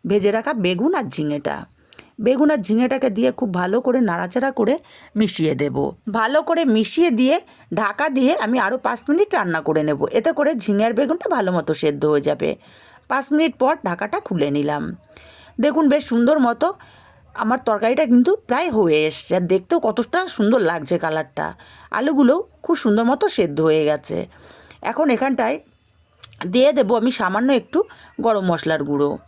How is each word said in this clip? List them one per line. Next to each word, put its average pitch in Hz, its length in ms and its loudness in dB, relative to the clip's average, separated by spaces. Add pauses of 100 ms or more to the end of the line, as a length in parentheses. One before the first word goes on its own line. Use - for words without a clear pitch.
ভেজে 196 260 2
রাখা 226 260 -2
বেগুন 185 380 0
আর 254 140 -2
ঝিঙেটা। 147 460 -4 (640)
বেগুন 262 320 2
আর 285 100 0
ঝিঙেটাকে 247 480 0
দিয়ে 226 220 0
খুব 226 220 -4
ভালো 180 280 -2
করে 254 200 0
নাড়াচাড়া 196 500 -2
করে 226 240 0 (400)
মিশিয়ে 175 400 0
দেব। 135 220 -2 (360)
ভালো 233 280 2
করে 330 260 0
মিশিয়ে 240 440 2
দিয়ে 254 240 2 (400)
ঢাকা 214 340 -2
দিয়ে 262 280 2
আমি 233 220 -2
আরও 214 180 0
পাঁচ 240 280 -4
মিনিট 359 280 2
রান্না 180 280 0
করে 151 220 0
নেব। 147 160 -2 (140)
এতে 220 200 2
করে 294 220 2
ঝিঙে 208 300 0
আর 233 80 0
বেগুনটা 285 360 -2
ভালো 220 220 0
মতো 165 220 -2
সেদ্ধ 147 320 -2
হয়ে 147 220 2
যাবে। - 220 -2 (580)
পাঁচ 262 240 -2
মিনিট 302 280 0
পর 262 140 2 (120)
ঢাকাটা 196 340 -4
খুলে 151 320 -2
নিলাম। 147 320 -2 (760)
দেখুন 294 300 2
বেশ 294 160 2
সুন্দর 240 340 2
মতো 247 280 2 (680)
আমার 233 300 -2
তরকারিটা 226 400 2
কিন্তু 247 260 4 (140)
প্রায় 302 260 -2
হয়ে 175 340 4
এসছে, - 300 -4
আর 180 120 0
দেখতেও 190 320 0
কতটা 226 480 -2
সুন্দর 226 340 2
লাগছে 170 360 -2
কালারটা। 156 500 -4 (440)
আলুগুলোও 277 480 2 (220)
খুব 339 160 0
সুন্দর 220 280 2
মতো 285 240 0
সেদ্ধ 156 320 -2
হয়ে 156 240 2
গেছে। 151 320 -2 (680)
এখন 294 260 -2
এখানটায় 254 480 0 (920)
দিয়ে 254 220 4
দেব 233 220 2
আমি 233 160 0
সামান্য 214 420 0
একটু 285 260 0 (400)
গরম 214 280 0
মশলার 160 360 0
গুঁড়ো। 143 280 0 (160)